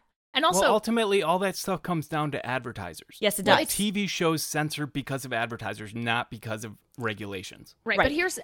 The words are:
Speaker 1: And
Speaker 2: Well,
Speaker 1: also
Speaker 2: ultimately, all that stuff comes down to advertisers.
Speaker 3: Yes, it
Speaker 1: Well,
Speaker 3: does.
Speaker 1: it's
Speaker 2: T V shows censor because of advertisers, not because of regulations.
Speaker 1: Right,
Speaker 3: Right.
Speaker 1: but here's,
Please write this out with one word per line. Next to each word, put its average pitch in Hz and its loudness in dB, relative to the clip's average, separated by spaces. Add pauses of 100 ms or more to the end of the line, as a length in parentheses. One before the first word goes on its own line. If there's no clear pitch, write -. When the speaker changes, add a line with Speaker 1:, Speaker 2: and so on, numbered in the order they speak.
(340)
Speaker 1:
And - 2
Speaker 2:
Well, 214 4
Speaker 1:
also 196 6
Speaker 2:
ultimately, 220 4
all 170 4
that 190 0
stuff 185 -2
comes 165 -2
down 151 0
to - -4
advertisers. 113 -6
Speaker 3:
Yes, 202 2
it 190 -2
Speaker 1:
Well, 190 8
Speaker 3:
does. - 4
Speaker 1:
it's - -2
Speaker 2:
T 202 2
V 202 0
shows 160 0
censor 147 -2
because 135 -6
of 127 -6
advertisers, 107 -4
not 117 0
because 110 -6
of 107 -12 (220)
regulations. 101 -6 (120)
Speaker 1:
Right, 208 0
Speaker 3:
Right. 196 6
Speaker 1:
but 269 2
here's, 349 -2